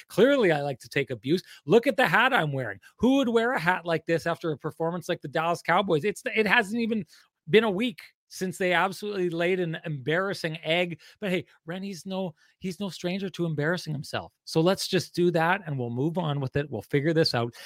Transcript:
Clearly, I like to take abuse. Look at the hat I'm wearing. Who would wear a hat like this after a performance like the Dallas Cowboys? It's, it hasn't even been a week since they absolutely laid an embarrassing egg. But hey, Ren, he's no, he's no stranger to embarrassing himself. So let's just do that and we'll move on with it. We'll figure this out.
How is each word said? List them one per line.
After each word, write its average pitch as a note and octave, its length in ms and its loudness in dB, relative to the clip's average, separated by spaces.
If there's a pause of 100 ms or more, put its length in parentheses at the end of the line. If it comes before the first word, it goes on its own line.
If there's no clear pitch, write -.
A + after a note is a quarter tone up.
Clearly, A#3+ 460 4
I C#3+ 100 0
like C#3+ 160 -4
to - 100 -20
take C#3 220 -2
abuse. C3 320 -2 (240)
Look A#3 220 6
at B3 80 0
the B3+ 100 4
hat A3 260 4
I'm E3 200 0
wearing. A2+ 260 -6 (200)
Who C4 180 4
would C4+ 120 2
wear A3+ 260 2
a B3+ 60 -2
hat F3+ 240 0
like E3 220 -2
this E3 220 0
after E3+ 240 -4
a C3 60 -6
performance E3 500 -6
like F3 120 -4
the D#3 80 -12
Dallas E3 340 -2
Cowboys? F3 420 2
It's, G3+ 180 -4 (140)
it A3 100 2
hasn't G#3 340 2
even A3 240 -2 (460)
been G#3+ 140 6
a A3 60 2
week G3+ 300 -4 (280)
since F#3 300 -8
they F3+ 140 0
absolutely F#3 580 0
laid F3 300 0
an E3 240 -2
embarrassing D#3+ 800 -4
egg. E3+ 340 0 (220)
But G#3 100 -4
hey, F3 140 -2 (220)
Ren, F#3 180 -10
he's G3 200 -12
no, F#3+ 300 -6 (240)
he's F#3 220 -8
no G3+ 80 -6
stranger F#3 400 -6
to E3+ 180 -4
embarrassing D#3 460 -2
himself. C#3 400 -8 (120)
So - 160 0
let's F#3 280 2
just - 260 -2
do F3 180 2
that E3+ 340 2
and C#3+ 120 -6
we'll A#2+ 120 -4
move D3 280 -2
on D3 220 -2
with C3+ 160 -4
it. C#3+ 120 -2
We'll A2+ 140 -8
figure D3 300 0
this D#3 200 4
out. A#2+ 220 -2 (120)